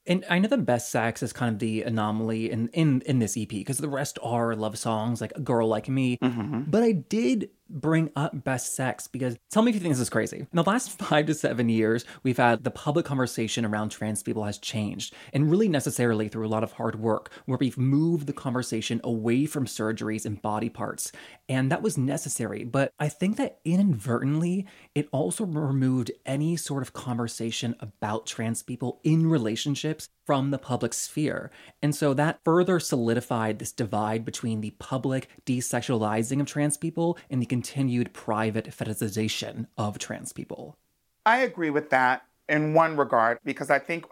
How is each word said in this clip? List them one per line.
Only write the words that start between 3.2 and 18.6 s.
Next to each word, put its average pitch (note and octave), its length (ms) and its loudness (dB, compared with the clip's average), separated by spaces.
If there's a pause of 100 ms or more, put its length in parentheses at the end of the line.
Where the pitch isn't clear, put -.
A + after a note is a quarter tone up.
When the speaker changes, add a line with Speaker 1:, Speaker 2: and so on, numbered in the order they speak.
Speaker 1:
E G#2+ 80 -2
P, G2+ 180 -6
'cause C3 140 -4
the D3+ 120 -4
rest C#3 320 -4
are A#2 340 0
love A2 220 -2
songs, A2+ 440 -2
like A2+ 140 -6
A D#3 60 -6
Girl A#2 260 4
Like G#2+ 220 0
Me. C3 320 2
Speaker 2:
Mm-hmm. A#2+ 460 0
Speaker 1:
But G#3 160 4
I A#3 80 6
did G#3+ 580 0 (200)
bring D#3 460 2
up C#3 280 -2
Best C3 320 -2
Sex - 320 -4
because, B2 300 -4 (120)
tell A3 140 6
me A#3+ 60 6
if A3 60 2
you G3 60 -2
think E3+ 120 2
this B2+ 80 2
is A#2 80 0
crazy. - 300 -2
In - 120 -10
the E3+ 120 4
last G#3 280 0
five D3+ 360 2
to D#3+ 60 2
seven A#2+ 360 0
years, A2+ 360 4 (160)
we've B2+ 160 0
had B2 280 6
the B2+ 40 -2
public D3+ 360 -2
conversation A#2+ 600 -2
around G#2+ 240 -2
trans G#2+ 320 -6
people A2 220 -4
has G#2 140 -4
changed, - 580 -6 (160)
and D3 180 2
really G3+ 200 4
necessarily A#2+ 580 2
through A2 180 -4
a G#2+ 40 -2
lot A2 140 2
of G#2+ 100 -4
hard A2 260 -4
work, A2 320 0 (140)
where C3 120 0
we've C3 200 0
moved C#3+ 500 2
the C#3+ 60 -4
conversation A#2+ 720 -4